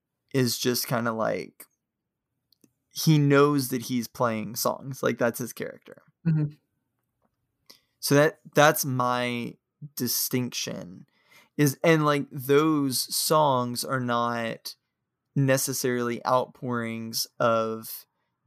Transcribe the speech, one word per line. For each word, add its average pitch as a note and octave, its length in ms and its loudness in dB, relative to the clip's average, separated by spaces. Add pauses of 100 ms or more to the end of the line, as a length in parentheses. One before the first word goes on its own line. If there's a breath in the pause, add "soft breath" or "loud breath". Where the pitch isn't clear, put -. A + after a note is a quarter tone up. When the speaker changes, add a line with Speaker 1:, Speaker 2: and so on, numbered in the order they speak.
(340)
Speaker 1:
is B2 240 0
just B2 300 -2
kinda A#2 260 -2
like, A2 540 -4 (1200)
he D#3 300 4
knows C#3+ 480 4
that B2+ 160 -4
he's A#2+ 240 -4
playing A2 480 -4
songs. - 480 -6
Like, B2+ 160 -2
that's A#2 180 0
his A#2 160 -8
character. - 480 -14 (240)
Speaker 2:
Mm-hmm. D#3 280 0 (1500 soft breath)
Speaker 1:
So - 160 2
that, D3 240 4 (160)
that's D3 300 6
my B2 680 -2 (400)
distinction A#2 1120 -6 (520 soft breath)
is, D3 260 2
and, D#3+ 220 4
like, D3 260 2
those C#3+ 840 0
songs C3 680 0
are C3 160 -4
not A#2+ 760 -4 (600)
necessarily B2+ 920 0
outpourings A#2 1000 -4 (120)
of A2+ 640 -2 (420)